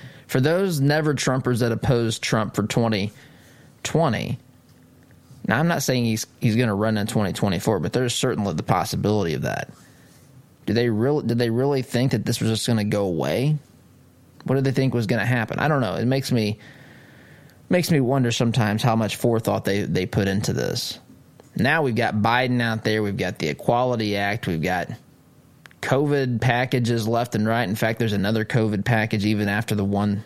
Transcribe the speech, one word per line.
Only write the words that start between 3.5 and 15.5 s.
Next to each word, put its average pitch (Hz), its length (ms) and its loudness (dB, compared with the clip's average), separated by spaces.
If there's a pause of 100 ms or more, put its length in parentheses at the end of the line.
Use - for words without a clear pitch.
twenty, - 560 -2 (1080)
now, 110 100 2
I'm 160 120 2
not 151 140 -2
saying 127 200 0
he's, 110 240 -2 (140)
he's 113 160 2
gonna 113 180 2
run 107 220 0
in 101 100 -2
twenty 98 240 0
twenty-four, 98 480 0
but 80 140 -4
there's 123 200 0
certainly 101 400 -2
the 80 100 -4
possibility 98 720 0
of 65 80 -6
that. - 260 -4 (960)
Do - 80 0
they 117 160 2
real-, 120 320 0
did 117 160 0
they 120 120 0
really 131 320 0
think 123 300 0
that 107 140 0
this 123 140 -2
was 113 100 0
just 110 180 -2
gonna 113 160 0
go 101 220 0
away? 90 520 0 (880)
What 127 120 0
did 139 80 2
they 135 80 2
think 131 220 2
was 120 140 0
gonna 107 180 0
happen? 117 340 -2